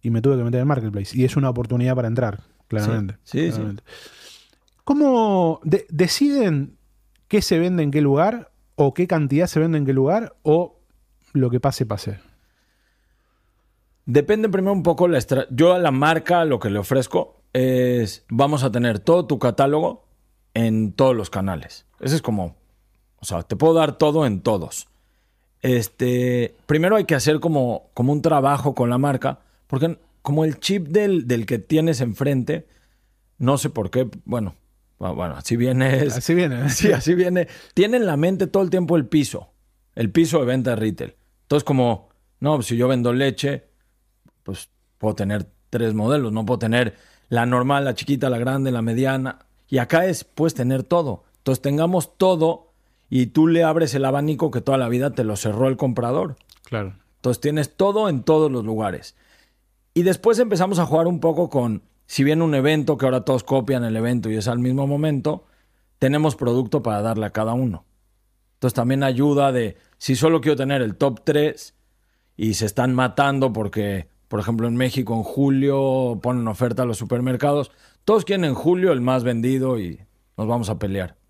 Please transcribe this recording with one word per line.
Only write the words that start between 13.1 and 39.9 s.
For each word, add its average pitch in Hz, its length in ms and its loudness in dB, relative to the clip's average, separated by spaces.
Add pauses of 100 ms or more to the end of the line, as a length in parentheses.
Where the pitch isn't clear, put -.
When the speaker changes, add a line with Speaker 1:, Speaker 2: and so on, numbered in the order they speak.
Speaker 2:
Depende 208 440 2
primero 190 240 0
un 185 100 -2
poco 175 240 2
la 165 100 2
estra-, 127 340 0
yo 160 220 4
a 180 60 2
la 170 120 2
marca 160 540 2
lo 135 140 0
que 104 100 -4
le 101 100 0
ofrezco - 640 -2 (120)
es, 127 760 0
"Vamos 139 340 2
a 135 80 0
tener 120 280 0
todo 170 280 2
tu 139 100 -2
catálogo 139 680 0 (480)
en 110 400 0
todos 131 220 4
los 107 140 -6
canales". 95 560 -6 (140)
Ese 135 160 -2
es 147 60 -2
como, 95 340 -4 (640)
o - 60 -18
sea, 85 180 -6
"Te - 120 -6
puedo 160 200 4
dar 156 220 2
todo 151 280 2
en 101 160 0
todos". 98 460 -4 (720)
Este, 123 960 -2 (100)
primero 165 300 2
hay 208 100 2
que 160 100 2
hacer 147 240 0
como, 135 540 -2
como 127 200 0
un 147 80 0
trabajo 139 520 2
con 120 160 0
la 120 80 0
marca, 135 420 -2 (280)
porque 151 320 -2 (220)
como 147 240 0
el 156 140 -4
chip 190 280 -2
del, 185 400 0
del 117 180 -2
que 117 140 -4
tienes 156 420 0
enfrente, 135 640 -2 (720)
no 131 200 0
sé 139 120 -4
por 98 220 -6
qué, 127 160 0 (180)
bueno, 107 300 -6 (440)
Bu-, 92 160 -6
bueno, 80 200 -6
así 69 200 -4
viene, 131 500 2
es 123 120 -4
Speaker 1:
Así 127 160 -2
viene. 143 360 0
Speaker 2:
<laughs> - 0 -
Sí, 127 220 2
así 147 240 2
viene. 180 320 0 (260)
Tiene 214 240 2
en 233 80 2
la 160 120 0
mente 180 300 0
todo 196 160 0
el 180 60 -2
tiempo 175 280 0
el 147 100 2
piso, - 440 -2 (440)